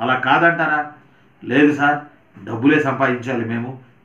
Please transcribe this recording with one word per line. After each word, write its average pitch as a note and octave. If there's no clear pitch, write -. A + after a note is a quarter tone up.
అలా B2
కాదంటారా? D3+
"లేదు C#3+
సార్, C#3+
డబ్బులే A#2+
సంపాదించాలి B2
మేము, A#2